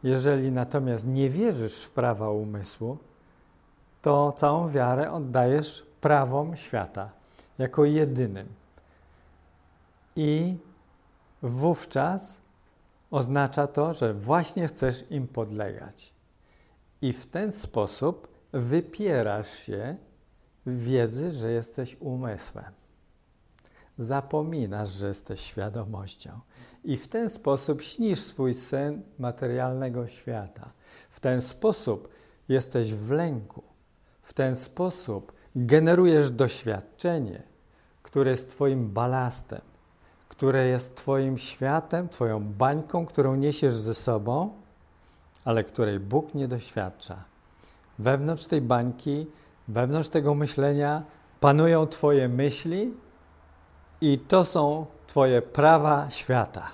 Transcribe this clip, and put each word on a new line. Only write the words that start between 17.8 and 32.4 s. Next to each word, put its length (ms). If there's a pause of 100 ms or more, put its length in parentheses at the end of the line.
wypierasz 1000
się 460 (680)
wiedzy, 640
że 220
jesteś 480
umysłem. 720 (1300)
Zapominasz, 920
że 180
jesteś 320
świadomością. 1000 (440)
I 120
w 120
ten 220
sposób 520
śnisz 380
swój 340
sen 480 (160)
materialnego 920
świata. 600 (400)
W 100
ten 200
sposób 680 (400)